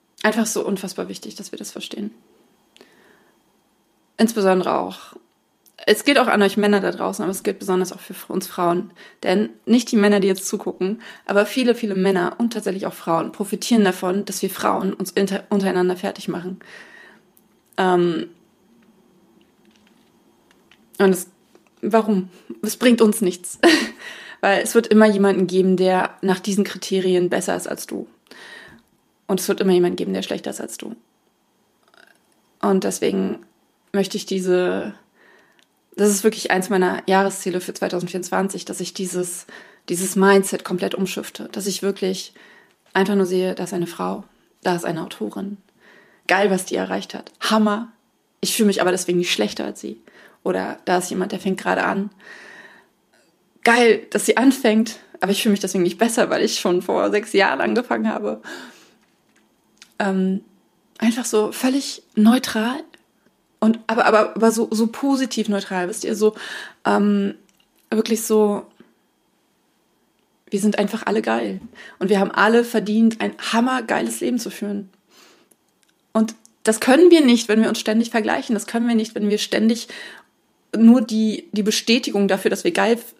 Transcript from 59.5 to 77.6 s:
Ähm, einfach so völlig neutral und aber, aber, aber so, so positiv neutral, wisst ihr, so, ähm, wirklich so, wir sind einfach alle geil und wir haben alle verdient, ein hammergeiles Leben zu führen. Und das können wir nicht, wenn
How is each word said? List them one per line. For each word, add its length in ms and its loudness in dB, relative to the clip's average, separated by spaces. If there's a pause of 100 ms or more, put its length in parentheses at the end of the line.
Ähm, 420 0 (540)
einfach 280 0
so 260 0
völlig 500 -2 (140)
neutral 680 2 (760)
und 260 2
aber, 200 0
aber, 300 4
aber 160 4
so, 200 0
so 160 0
positiv 600 -2
neutral, 420 -2
wisst 140 -8
ihr, 120 -2
so, 180 2 (520)
ähm, 500 2 (560)
wirklich 320 0
so, 420 2 (1800)
wir 100 -2
sind 200 2
einfach 260 -2
alle 160 0
geil 400 -4 (380)
und 100 -2
wir 100 4
haben 120 2
alle 320 4
verdient, 580 2
ein 160 -2
hammergeiles 840 -2
Leben 180 -2
zu 100 -8
führen. 400 -8 (1200)
Und 200 0 (300)
das 160 2
können 320 8
wir 120 8
nicht, 240 4
wenn 140 4